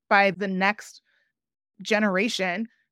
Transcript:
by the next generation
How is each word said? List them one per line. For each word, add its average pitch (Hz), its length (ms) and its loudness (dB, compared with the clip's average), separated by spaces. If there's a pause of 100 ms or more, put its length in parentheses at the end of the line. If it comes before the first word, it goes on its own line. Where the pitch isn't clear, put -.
by 196 220 6
the 185 180 -4
next 190 540 -2 (800)
generation 202 840 -2 (240)